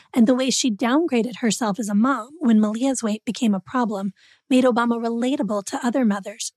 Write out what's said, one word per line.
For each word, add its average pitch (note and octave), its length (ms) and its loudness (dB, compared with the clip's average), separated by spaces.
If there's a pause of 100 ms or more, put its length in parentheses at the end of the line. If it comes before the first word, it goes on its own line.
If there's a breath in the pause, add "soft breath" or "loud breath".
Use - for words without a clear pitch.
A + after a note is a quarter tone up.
(120)
And A#3 140 4
the B3+ 80 4
way C4 160 0
she C4 200 0
downgraded A#3+ 640 0
herself G#3+ 420 -2
as G#3+ 100 -6
a G#3 60 -2
mom B3 460 0
when A#3 200 4
Malia's A3+ 420 0
weight G#3+ 220 -4
became A3 300 0
a F#3+ 60 -2
problem G#3 520 -4 (360 soft breath)
made B3+ 160 4
Obama A#3 340 2
relatable A#3 680 -2
to C4+ 200 -6
other B3+ 180 0
mothers G3+ 520 -4